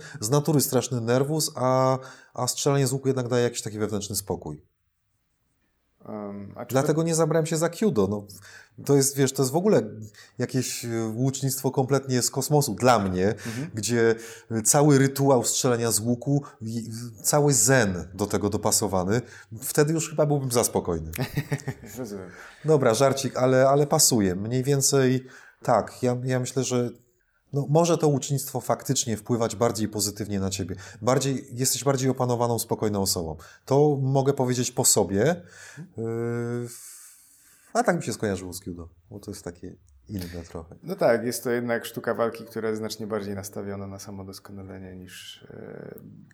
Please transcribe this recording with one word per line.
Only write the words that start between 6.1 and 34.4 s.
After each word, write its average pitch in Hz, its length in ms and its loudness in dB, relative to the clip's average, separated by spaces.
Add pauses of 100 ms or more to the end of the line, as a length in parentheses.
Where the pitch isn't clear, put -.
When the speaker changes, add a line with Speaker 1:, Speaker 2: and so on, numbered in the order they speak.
Speaker 2:
a 120 100 -12
czy - 80 -8
Speaker 1:
Dlatego 151 280 2
Speaker 2:
wy- 165 60 0
Speaker 1:
nie 165 80 -2
zabrałem 160 300 2
się 160 120 -2
za 165 120 0
Kyudo. 143 380 2
No, 104 180 -4 (600)
to 143 100 6
jest, 135 220 4
wiesz, 135 160 2
to - 100 0
jest 127 100 0
w - 20 -4
ogóle 180 260 4 (560)
jakieś, 123 480 -4
e, 113 200 -2 (100)
łucznictwo 131 560 -2
kompletnie 131 500 0
z - 80 0
kosmosu 143 460 2
dla 120 240 6
mnie, 92 300 2
Speaker 2:
Mhm. 120 440 -6
Speaker 1:
gdzie, 113 420 2 (360)
e, 113 100 -2
cały 147 360 6
rytuał 135 460 4
strzelania 117 480 0
z 104 80 0
łuku, 123 440 0 (180)
i, 113 280 -8 (340)
cały 147 300 4
zen 110 600 4
do 101 140 0
tego 101 220 0
dopasowany, 101 720 0 (400)
wtedy 151 320 2
już 160 160 -2
chyba 151 160 0
byłbym 139 260 0
za 117 120 4
spokojny. 80 480 -2 (440)
Speaker 2:
<laughs> - 420 -12
Rozumiem. 101 320 -10 (360)
Speaker 1:
Dobra, 135 280 6
żarcik, 131 440 2
ale, 127 320 6
ale 143 180 4
pasuje. 110 480 4
Mniej 117 280 -2
więcej 131 600 2 (380)
tak, 117 400 2
ja, 123 200 0
ja 127 160 0
myślę, 123 240 -2
że 120 260 0 (640)
no, 139 160 -2
może 165 280 4
to 156 100 2
łucznictwo 135 540 -2
faktycznie 117 560 -2
wpływać 113 380 -2
bardziej 110 320 0
pozytywnie 101 520 -4
na 95 100 -2
ciebie. 95 260 -6 (260)
Bardziej, 131 500 0
jesteś 123 320 -2
bardziej 135 260 2
opanowaną, 120 500 0
spokojną 104 420 0
osobą. 82 360 -2 (280)
To 143 360 4
mogę 135 320 2
powiedzieć 127 380 0